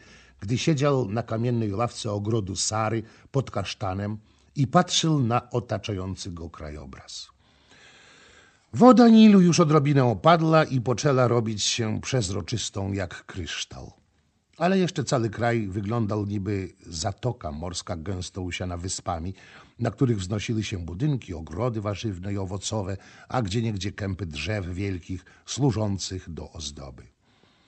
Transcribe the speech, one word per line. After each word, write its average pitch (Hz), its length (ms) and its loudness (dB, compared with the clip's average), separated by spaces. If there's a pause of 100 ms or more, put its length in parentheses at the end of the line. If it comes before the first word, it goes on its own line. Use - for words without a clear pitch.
(400)
gdy 110 180 -2
siedział 139 520 2
na 113 140 -2
kamiennej 113 500 -2
ławce 117 380 -4
ogrodu 104 440 -2
Sary 110 480 -2 (280)
pod - 200 -2
kasztanem 101 640 -6 (380)
i 139 120 0
patrzył 165 520 2
na 120 300 0
otaczający 98 840 -6
go 82 180 -12
krajobraz. 73 840 -16 (1400)
Woda 233 340 10
Nilu 220 340 10
już 175 180 6
odrobinę 147 460 6
opadła 160 580 4
i 131 180 0
poczęła 127 460 2
robić 113 360 0
się 107 380 -2
przezroczystą 98 920 -4
jak 95 320 -8
kryształ. - 680 -10 (640)
Ale 190 220 2
jeszcze 160 240 -2
cały 117 260 0
kraj 117 380 -2
wyglądał 104 580 -4
niby 98 480 -4 (140)
zatoka 85 640 -6
morska, 87 440 -8
gęsto 90 460 -8
usiana 90 360 -6
wyspami, 87 560 -6 (460)
na 120 120 0
których 120 280 2
wznosiły 104 440 -2
się - 140 -6
budynki, 95 560 -4
ogrody 87 480 -6
warzywne 101 520 -6
i 101 40 -4
owocowe, 98 600 -6 (320)
a 127 120 -2
gdzieniegdzie 104 500 -4
kępy 98 340 -6
drzew 87 480 -6
wielkich, 92 520 -6 (200)
służących 101 880 -2
do 78 180 -12
ozdoby. 69 640 -16 (520)